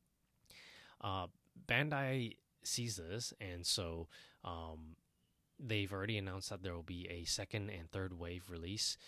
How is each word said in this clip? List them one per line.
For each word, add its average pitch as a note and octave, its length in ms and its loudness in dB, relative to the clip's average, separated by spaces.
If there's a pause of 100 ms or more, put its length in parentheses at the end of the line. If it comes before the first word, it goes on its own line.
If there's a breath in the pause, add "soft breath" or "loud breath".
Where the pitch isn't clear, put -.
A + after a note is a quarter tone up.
(1000 loud breath)
Uh, F#2+ 260 2 (400)
Bandai C3+ 680 6 (280)
sees A#2 320 2
this, F2+ 360 -2 (100)
and F2 220 -4
so, E2 440 2 (380 loud breath)
um, D#2+ 500 -6 (640)
they've G#2+ 320 2
already G2+ 260 2
announced G2 320 -2
that F2+ 140 -4
there F#2 100 0
will E2+ 80 -2
be F2 280 -4
a E2+ 160 -4
second G2+ 440 0
and E2+ 220 -6
third F#2 260 0
wave F2 320 -4
release F2 480 0 (100)